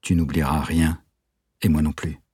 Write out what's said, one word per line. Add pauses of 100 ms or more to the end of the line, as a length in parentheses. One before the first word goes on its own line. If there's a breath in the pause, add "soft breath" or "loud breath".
Tu
n'oublieras
rien, (600)
et
moi
non
plus. (140)